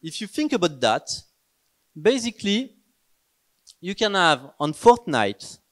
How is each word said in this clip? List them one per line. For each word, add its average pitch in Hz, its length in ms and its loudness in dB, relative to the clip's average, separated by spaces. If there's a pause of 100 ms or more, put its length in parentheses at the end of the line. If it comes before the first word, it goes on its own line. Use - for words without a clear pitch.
If 165 200 -12
you 214 60 -10
think 302 260 -4
about 165 280 0
that, 117 280 0 (880)
basically, 226 760 -2 (1040)
you 185 160 -8
can 208 180 -2
have 156 460 2
on 147 140 -2
Fortnite 143 840 2 (120)